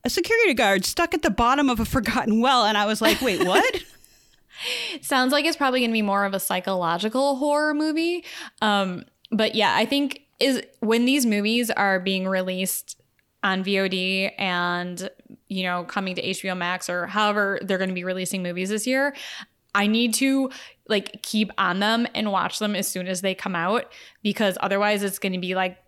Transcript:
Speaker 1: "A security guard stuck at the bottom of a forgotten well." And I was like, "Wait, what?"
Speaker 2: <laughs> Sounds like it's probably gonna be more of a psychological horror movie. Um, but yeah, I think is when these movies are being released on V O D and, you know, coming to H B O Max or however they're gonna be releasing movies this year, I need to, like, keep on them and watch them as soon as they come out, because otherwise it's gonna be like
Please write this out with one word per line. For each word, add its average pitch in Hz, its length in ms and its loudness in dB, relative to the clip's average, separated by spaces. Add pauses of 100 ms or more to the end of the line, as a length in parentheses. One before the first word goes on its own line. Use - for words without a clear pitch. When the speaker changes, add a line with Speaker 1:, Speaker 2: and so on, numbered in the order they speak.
Speaker 1:
"A 247 60 0
security 415 440 2
guard 196 300 4
stuck 339 300 0
at 320 80 -2
the - 80 2
bottom 262 400 4
of 233 80 0
a 226 60 2
forgotten 233 560 0
well." 247 240 4
And 214 120 2
I 208 100 2
was 214 140 0
like, 220 200 4
"Wait, 185 240 0
what?" 339 380 2 (540)
Speaker 2:
<laughs> - 640 -10
Sounds 254 320 0
like 285 120 2
it's 320 120 0
probably 262 240 0
gonna 233 120 0
be 220 100 0
more 202 220 2
of 196 100 -2
a 190 60 -2
psychological 190 960 0
horror 294 380 2
movie. 320 500 0 (360)
Um, 196 440 0 (260)
but 220 240 0
yeah, 196 220 4
I 220 100 2
think 277 340 0 (200)
is 262 220 2 (180)
when 226 240 2
these 262 220 4
movies 220 440 2
are 196 300 2
being 185 280 -2
released 185 720 -4 (440)
on 190 180 0
V 196 180 0
O 190 80 0
D 190 400 -2 (100)
and, 175 680 -4 (400)
you 190 160 -4
know, 180 200 -2
coming 190 300 -2
to - 80 -6
H 185 200 -4
B 190 80 -4
O 185 40 -2
Max 180 340 -4
or 175 180 -4
however 202 560 0
they're 190 160 0
gonna 185 140 0
be 180 120 -6
releasing 185 380 -4
movies 180 280 -4
this 214 160 -2
year, 269 280 2 (600)
I 202 120 4
need 226 280 2
to, 269 360 2 (380)
like, - 340 -2
keep 214 340 0
on 185 240 0
them 226 340 2
and 214 160 -2
watch 185 280 -2
them 208 180 -2
as 190 120 -2
soon 180 180 -6
as 185 140 -4
they 190 140 -2
come 190 220 -6
out, 180 360 -2 (300)
because 202 380 0
otherwise 202 420 0
it's 196 160 -4
gonna 185 220 -4
be 180 140 -4
like 185 340 -2